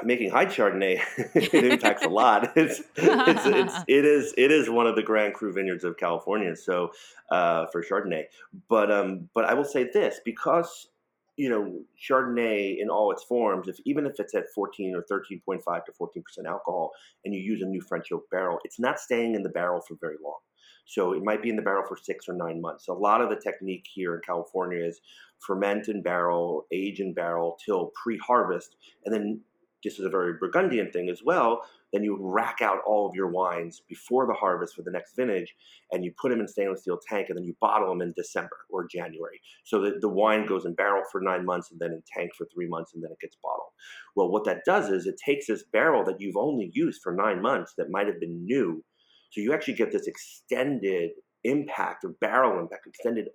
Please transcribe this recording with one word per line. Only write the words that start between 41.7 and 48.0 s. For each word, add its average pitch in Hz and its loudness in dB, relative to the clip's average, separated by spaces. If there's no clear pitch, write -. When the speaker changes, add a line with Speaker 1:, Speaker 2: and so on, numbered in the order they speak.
Speaker 1:
and 85 -14
then 82 -4
in 80 -10
tank 87 -8
for 82 -10
three 87 -8
months, 82 -8
and 82 -12
then 80 -10
it - -20
gets - -16
bottled. - -8
Well, 92 4
what 104 2
that - -2
does 180 2
is 92 0
it 95 -4
takes 143 0
this 104 -2
barrel 123 4
that 92 -2
you've 98 -6
only 113 0
used 151 -2
for 92 -4
nine 98 0
months 110 -2
that - -4
might 101 0